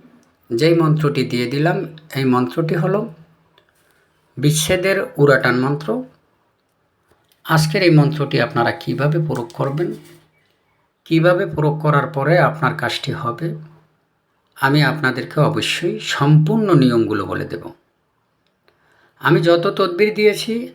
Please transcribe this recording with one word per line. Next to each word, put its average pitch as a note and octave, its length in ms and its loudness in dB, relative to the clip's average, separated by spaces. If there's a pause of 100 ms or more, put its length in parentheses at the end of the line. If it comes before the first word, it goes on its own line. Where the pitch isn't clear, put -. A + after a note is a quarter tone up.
(520)
যেই D3+ 220 2
মন্ত্রটি D3 500 2
দিয়ে B2 220 -2
দিলাম, D#3+ 520 -2 (180)
এই C3+ 100 -2
মন্ত্রটি B2+ 500 0
হলো F#3+ 380 -2 (1200)
বিচ্ছেদের F3 680 0 (120)
উরাটান C3 420 4
মন্ত্র। D3 440 -4 (1400)
আজকের D#3+ 400 0
এই E3+ 60 6
মন্ত্রটি D3 520 2
আপনারা A#2 300 0
কিভাবে C#3 480 -2
প্রয়োগ B2 340 -4
করবেন, C#3 420 -4 (1120)
কিভাবে F3 400 2
প্রয়োগ D3+ 360 -2
করার C#3+ 260 2
পরে D3 320 0
আপনার B2+ 360 0
কাজটি - 360 -6
হবে, - 440 -6 (1000)
আমি C#3+ 280 2
আপনাদেরকে B2+ 580 -2
অবশ্যই C3 580 -2
সম্পূর্ণ D#3+ 720 2
নিয়মগুলো A2+ 520 2
বলে F#2+ 200 -6
দেব। - 260 -12 (1500)
আমি D#3 220 2
যত E3+ 260 2
তদবির G3 460 0
দিয়েছি, G#3+ 600 -2